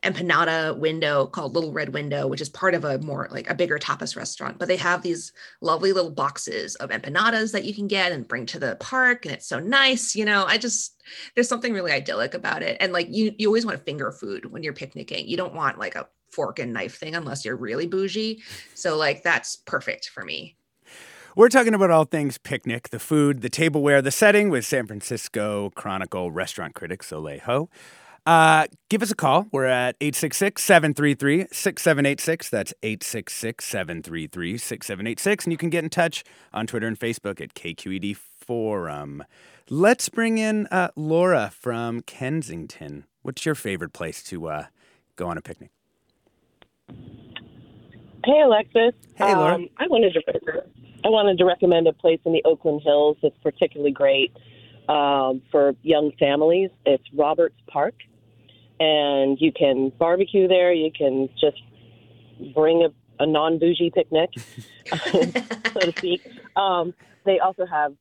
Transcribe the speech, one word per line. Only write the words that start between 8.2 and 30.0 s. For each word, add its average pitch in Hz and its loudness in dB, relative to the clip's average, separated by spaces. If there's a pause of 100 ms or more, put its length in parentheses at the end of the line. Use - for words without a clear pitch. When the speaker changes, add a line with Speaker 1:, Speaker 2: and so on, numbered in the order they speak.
Speaker 1:
bring 120 -8
to - -12
the 123 -4
park. 254 -2
And 143 -8
it's - -14
so - -6
nice. 262 0
You 214 -2
know, 202 2
I 196 0
just, - -6 (340)
there's 240 0
something 240 -4
really 180 -4
idyllic 123 -4
about - -6
it. - -4
And, 190 -4
like, 170 -2
you, 214 0
you 214 -2
always 226 2
want 196 -8
finger 147 -8
food - -12
when 160 -14
you're 147 -10
picnicking. - -12
You 170 -6
don't 185 -8
want, 147 -4
like, 101 -8
a - -12 (240)
fork - -6
and 120 -8
knife 98 -8
thing 156 -12
unless 143 -10
you're 113 -6
really 123 -6
bougie. 196 -4 (340)
So, 160 -4
like, 151 -2
that's 160 -2
perfect - -8
for - -16
me. 78 -14 (800)
Speaker 2:
We're 233 10
talking 233 4
about 190 4
all 160 6
things 143 -2
picnic, - -6
the 113 -10
food, 143 2
the 120 -6
tableware, 143 4
the 131 -2
setting 208 4
with 127 0
San 123 -2
Francisco 104 -6
Chronicle 95 -6
restaurant 87 -8
critic - -10
Soleil 76 -10
Ho. 139 -2 (560)
Uh, 160 6 (220)
give 208 0
us 208 -4
a - -2
call. 156 2
We're 135 0
at 123 0